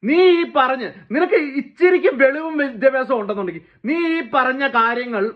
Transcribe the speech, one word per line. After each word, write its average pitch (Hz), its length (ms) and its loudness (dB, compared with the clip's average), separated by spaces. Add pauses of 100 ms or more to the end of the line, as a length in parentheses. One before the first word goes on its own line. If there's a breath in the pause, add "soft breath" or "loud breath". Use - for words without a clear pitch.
നീ 254 100 0
ഈ 349 300 6 (120)
പറഞ്ഞ് 254 340 0 (200)
നിനക്ക് 349 240 0
ഇച്ചിരിക്ക് 311 760 2
വെളിവും 294 460 0
വിദ്യാഭ്യാസവും 262 640 0
ഉണ്ടെന്നുണ്ടെങ്കിൽ 196 400 -6 (240 soft breath)
നീ 254 100 -2
ഈ 330 280 -2 (120)
പറഞ്ഞ 262 340 0
കാര്യങ്ങൾ 233 680 -2